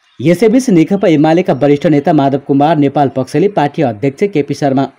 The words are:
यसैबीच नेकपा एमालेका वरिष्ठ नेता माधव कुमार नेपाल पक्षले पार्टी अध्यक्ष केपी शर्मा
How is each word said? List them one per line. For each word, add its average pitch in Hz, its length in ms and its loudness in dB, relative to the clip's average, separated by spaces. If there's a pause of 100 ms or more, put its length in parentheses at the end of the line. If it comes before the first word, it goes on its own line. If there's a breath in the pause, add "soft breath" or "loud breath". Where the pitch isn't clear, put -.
(220)
यसैबीच 208 480 2
नेकपा 196 380 2
एमालेका 160 460 2
वरिष्ठ 143 340 0
नेता 160 260 2
माधव 139 240 0
कुमार 143 400 0
नेपाल 139 320 0
पक्षले 147 380 -2
पार्टी 151 340 -4
अध्यक्ष 135 420 -4
केपी 147 300 -2
शर्मा 135 340 -2 (120)